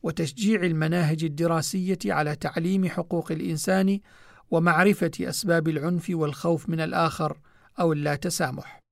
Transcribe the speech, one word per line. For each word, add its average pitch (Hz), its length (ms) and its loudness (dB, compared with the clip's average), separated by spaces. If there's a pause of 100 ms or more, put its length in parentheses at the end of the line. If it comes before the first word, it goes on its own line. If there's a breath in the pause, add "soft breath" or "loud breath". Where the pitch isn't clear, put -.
وتشجيع 175 600 0
المناهج 160 600 2
الدراسية 165 800 0
على 151 300 0
تعليم 180 520 0
حقوق 170 440 -4
الإنسان 190 680 0 (520 loud breath)
ومعرفة 170 600 4 (100)
أسباب 165 460 0
العنف 165 420 -2
والخوف 160 600 -2
من 160 100 -2
الآخر 156 600 -2 (400 soft breath)
أو 170 140 4
اللا 147 220 0
تسامح. 143 640 -6 (120)